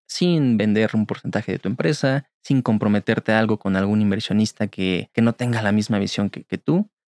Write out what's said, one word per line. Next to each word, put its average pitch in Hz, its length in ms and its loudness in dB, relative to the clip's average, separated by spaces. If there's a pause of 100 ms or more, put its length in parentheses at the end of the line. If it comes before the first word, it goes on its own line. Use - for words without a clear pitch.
sin 151 520 2
vender 107 360 2
un 107 120 0
porcentaje - 460 -4
de 95 60 -4
tu - 100 -6
empresa, 139 600 -2 (140)
sin 135 200 2
comprometerte 107 680 0
algo 110 260 2
con 98 180 -2
algún 101 260 2
inversionista 104 640 0
que, 92 440 -2
que 117 100 2
no 117 100 4
tenga 117 300 -2
la 104 100 0
misma 107 260 0
visión 98 320 -2
que, - 140 -12
que 92 140 -6
tú. 175 320 0 (220)